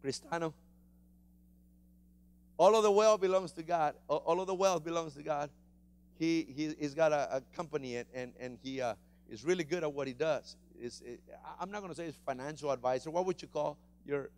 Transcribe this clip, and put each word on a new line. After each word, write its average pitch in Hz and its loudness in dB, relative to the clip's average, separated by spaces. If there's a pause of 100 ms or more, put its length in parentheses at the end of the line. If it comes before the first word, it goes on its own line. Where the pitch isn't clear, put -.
Cristano, 160 -4 (2000)
all 196 8
of 220 6
the 208 6
wealth 214 6
belongs 185 2
to 170 -12
God. 160 0 (140)
A-, 143 2
all 165 2
of 185 -2
the 190 0
wealth 185 2
belongs 165 -4
to 147 -16
God. 147 -2 (680)
He, 165 0
he, 151 -4
he's 143 -4
got 156 6
a, 135 0
a 135 -2 (140)
company 139 -6
and, 117 -8
and, 127 -8
and 123 -10
he, 131 -6
uh, 120 -2 (340)
is 107 -14
really 175 0
good 165 -2
at 151 0
what 139 -6
he 131 -6
does. 147 -2 (240)
Is, 120 -10
it, 120 -14 (240)
I, 156 -14
I'm 190 -8
not 208 -8
gonna 175 -10
say 165 -8
he's 160 -8 (100)
financial 139 -4
advisor. 127 0
What 180 0
would 185 -2
you - -14
call 151 -4 (280)
your 139 -4